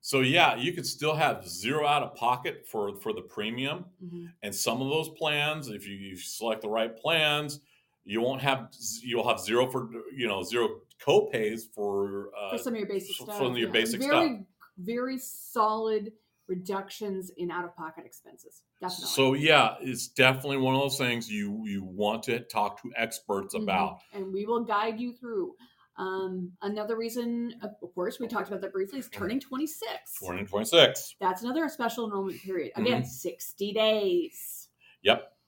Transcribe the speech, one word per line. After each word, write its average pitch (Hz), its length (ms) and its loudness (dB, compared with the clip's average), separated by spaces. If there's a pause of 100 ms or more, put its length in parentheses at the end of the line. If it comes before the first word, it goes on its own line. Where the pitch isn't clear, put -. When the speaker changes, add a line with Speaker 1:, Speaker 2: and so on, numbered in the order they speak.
Speaker 1:
So, - 200 2
yeah, 135 360 6
you 135 160 -2
could 139 140 -6
still 151 280 0
have 143 340 0
zero 123 380 -2
out 143 160 4
of - 140 -8
pocket 123 520 0
for, 101 320 -4
for 110 120 -4
the 110 100 -6
premium. 131 640 -4 (200)
Speaker 2:
Mm-hmm. 175 220 -12 (160)
Speaker 1:
And 104 120 -8
some 123 280 0
of 135 60 -2
those 156 220 0
plans, 147 580 -2
if 104 180 -10
you, 98 80 -10
you 98 220 -12
select 110 460 -4
the 110 60 -4
right 117 280 0
plans, 147 640 0 (440)
you 104 160 -2
won't 131 220 0
have 135 320 2
z-, - 320 -10
you'll 113 220 2
have 107 120 4
zero 120 300 4
for, 123 180 -2 (260)
you 120 120 -2
know, 98 160 0
zero 110 380 0 (200)
co-pays 117 720 4
for, 101 580 -2 (100)
uh, 101 160 -6
Speaker 2:
For - 20 -2
some 247 160 -2
of 220 60 -4
your 196 80 -4
basic 196 280 -4
Speaker 1:
for - 80 -10
Speaker 2:
stuff, - 140 -8
Speaker 1:
some 127 140 2
of 120 60 -2
your 117 100 2
Speaker 2:
yeah. - 40 -6
Speaker 1:
basic 196 300 2
Speaker 2:
Very, 294 260 4
Speaker 1:
stuff. 208 180 -6 (320)
Speaker 2:
very 247 400 -4
solid 220 960 -2 (360)
reductions 190 880 -6
in 175 160 -4
out-of-pocket 170 520 -8
expenses. - 580 -20 (180)
Definitely. - 260 -6
Speaker 1:
So, 135 280 6
yeah, 147 460 8
it's 127 280 -4
definitely 131 480 4
one 131 180 4
of 135 60 4
those 139 180 0
things 120 320 0
you, 104 340 -4
you 98 200 -4
want 104 400 0
to 120 160 0
talk 104 420 -2
to - 140 -10
experts 101 580 -2
Speaker 2:
Mm-hmm. 113 80 -2
Speaker 1:
about. 95 360 2 (140)
Speaker 2:
And 190 200 -6
we 202 140 -2
will 233 180 0
guide 220 340 0
you 240 140 -6
through. 214 420 -6 (440)
Um, 185 540 -4 (100)
another 214 340 -4
reason, 233 680 -4
of - 320 -12
course, 180 240 -4
we 240 80 -4
talked 208 220 -4
about 190 140 -6
that 190 100 -8
briefly, 196 260 -4
is 247 120 -10
turning 202 300 -2
twenty-six. - 840 -6
Speaker 1:
Turning 92 200 -4
twenty-six. 113 720 6
Speaker 2:
That's 185 220 0
another 277 260 -2
special 233 380 -4
enrollment 196 340 -4
period. 180 360 -6
Again, 233 260 2
Speaker 1:
Mm-hmm. - 80 -4
Speaker 2:
sixty - 600 -8
days. 208 960 0 (340)
Speaker 1:
Yep. 95 300 4 (160)